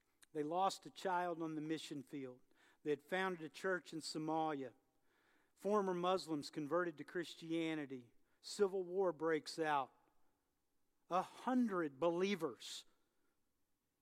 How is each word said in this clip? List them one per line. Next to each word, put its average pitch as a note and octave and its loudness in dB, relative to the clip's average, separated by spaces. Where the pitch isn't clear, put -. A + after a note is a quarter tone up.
They D3+ 0
lost F3+ 2
a D3+ -14
child F3 0
on D#3+ -2
the D3+ -2
mission D3+ -4
field. C3 -8
They D3+ 2
had C#3+ 2
founded F#3 0
a D3 -10
church F3+ -2
in E3 -6
Somalia. D#3 -2
Former G3 4
Muslims F3 2
converted D#3+ 0
to D3 -12
Christianity. D#3+ -4
Civil F#3+ 2
war F3+ 2
breaks D#3 0
out. D3 2
A F3+ 4
hundred F#3+ 2
believers E3+ 0